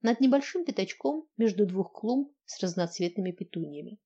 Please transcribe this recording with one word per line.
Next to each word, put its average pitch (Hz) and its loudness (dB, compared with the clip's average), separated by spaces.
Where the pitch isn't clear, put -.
над 226 2
небольшим 277 4
пятачком 277 -2
между 208 4
двух 185 -2
клумб 269 -2
с - -10
разноцветными 180 -2
петуньями. 165 -10